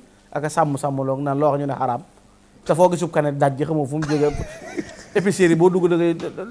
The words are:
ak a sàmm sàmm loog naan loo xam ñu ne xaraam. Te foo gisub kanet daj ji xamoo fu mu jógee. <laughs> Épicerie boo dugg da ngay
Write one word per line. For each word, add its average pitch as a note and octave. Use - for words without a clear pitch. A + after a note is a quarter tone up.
ak D3
a D#3
sàmm D3
sàmm C#3
loog C3+
naan C#3
loo D3+
xam C#3+
ñu C#3+
ne C3
xaraam. B2+
Te E3+
foo F3+
gisub E3+
kanet D3
daj C#3
ji D3+
xamoo D3+
fu C#3+
mu D#3
jógee. D3
<laughs> -
Épicerie F3
boo F3
dugg E3+
da E3+
ngay E3+